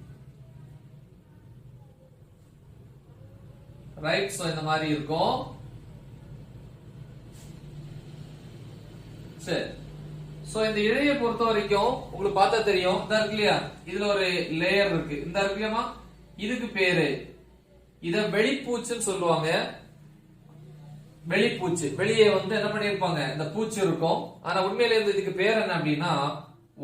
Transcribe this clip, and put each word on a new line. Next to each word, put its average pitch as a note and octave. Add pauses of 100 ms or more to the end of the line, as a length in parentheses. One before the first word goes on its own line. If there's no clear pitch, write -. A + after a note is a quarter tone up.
(4000)
ரைட்? G3
So, F3
இந்த D#3
மாதிரி D#3
இருக்கும். E3 (4000)
சரி. - (840)
So, A3 (100)
இந்த G#3 (100)
இழையை C#4
பொறுத்த A#3
வரைக்கும் G3+ (200)
உங்களுக்கு G3
பார்த்தா A3
தெரியும், F#3
இதா G#3+
இருக்கு G#3+
இல்லையா, G3+ (320)
இதுல G3+
ஒரு F#3+ (320)
லேயர் F#3+
இருக்கு, D3+
இந்த F3
இருக்கு G3
இல்லையாமா, A3 (600)
இதுக்கு A#3
பேரு, E3 (1000)
இத G#3 (140)
வெளிப்பூச்சுன்னு A#3
சொல்லுவாங்க. E3 (1800)
வெளிப்பூச்சு, F3+ (100)
வெளியே A3 (120)
வந்து F#3+
என்ன G3+
பண்ணிருப்பாங்க, F#3 (140)
இந்த D3+
பூச்சி G#3
இருக்கும். D#3+ (260)
ஆனா F3+ (100)
உண்மையிலே A3
இந்த G3+
இதுக்கு F#3+
பேர் G#3+
என்ன F3+
அப்படின்னா, D3+ (680)